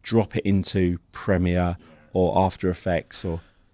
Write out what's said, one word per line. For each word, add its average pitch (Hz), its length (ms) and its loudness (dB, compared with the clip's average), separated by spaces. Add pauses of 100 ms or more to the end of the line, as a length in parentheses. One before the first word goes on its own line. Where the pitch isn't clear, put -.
drop 113 340 0
it - 100 -2
into 92 520 2 (120)
Premiere 90 640 0 (360)
or 92 260 2
After 95 320 0
Effects - 540 -4
or 82 160 -4 (340)